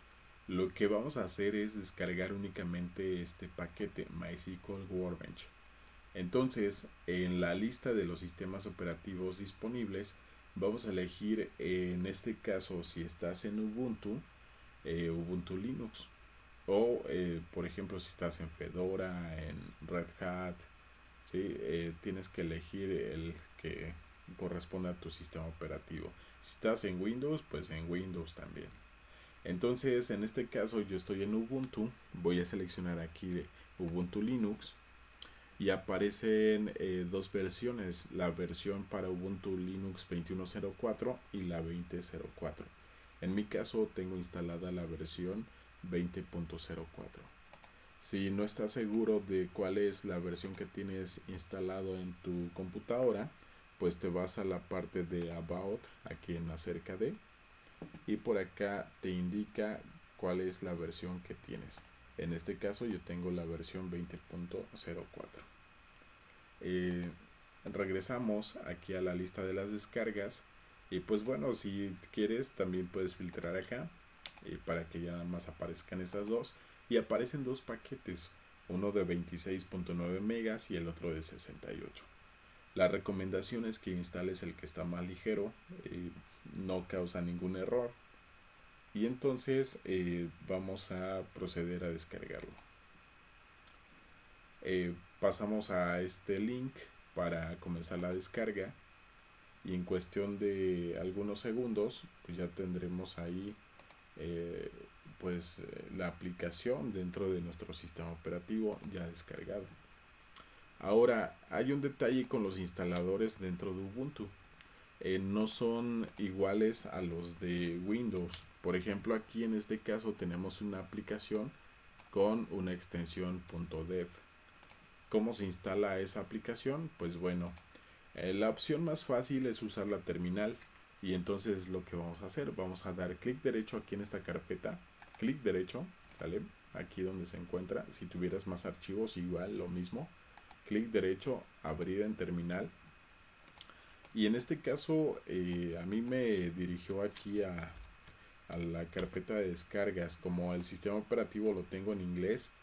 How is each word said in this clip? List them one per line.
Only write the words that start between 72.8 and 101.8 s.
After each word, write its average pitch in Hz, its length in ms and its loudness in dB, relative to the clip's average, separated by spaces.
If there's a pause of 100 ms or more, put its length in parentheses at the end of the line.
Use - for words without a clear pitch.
puedes 92 300 -2
filtrar 87 400 -2
acá, 120 320 -4 (560)
eh, - 220 -6
para 82 180 2
que 85 160 -6
ya 87 120 -2
nada 87 120 -2
más 87 240 -2
aparezcan 87 540 -4
estas 101 240 -2
dos, 117 280 0 (360)
y 117 80 8
aparecen 120 460 2
dos 127 180 -2
paquetes, - 680 -8 (380)
uno 95 240 2
de 98 120 6
veintiséis 87 600 0
punto 90 300 -4
nueve 87 260 2
megas 113 500 0
y 95 60 0
el 82 120 0
otro 82 260 -2
de 80 80 -4
sesenta - 500 -10
y - 40 -6
ocho. - 280 -10 (680)
La 92 140 10
recomendación 98 760 2
es 110 140 0
que - 140 -2
instales 90 500 0
el 85 100 -4
que - 140 -10
está - 180 -4
más 87 220 0
ligero, 101 480 0 (300)
eh, 87 260 -4 (560)
no 92 220 2
causa 90 340 0
ningún 90 340 0
error. 120 340 2 (1000)
Y 104 140 4
entonces, 131 800 2
eh, 87 440 2 (200)
vamos 95 420 -2
a 92 320 -2 (120)
proceder 87 500 -2
a 87 60 2
descargarlo. - 600 -6 (2000)
Eh, 90 300 4 (280)
pasamos 104 500 4
a 90 320 4
este 95 380 0
link 127 320 0 (420)
para 85 420 0
comenzar 87 440 -4
la 90 100 0
descarga 98 640 0 (880)
y 92 100 -2
en 90 100 0
cuestión 98 560 0
de 92 600 4
algunos 101 400 0
segundos, 117 640 2 (220)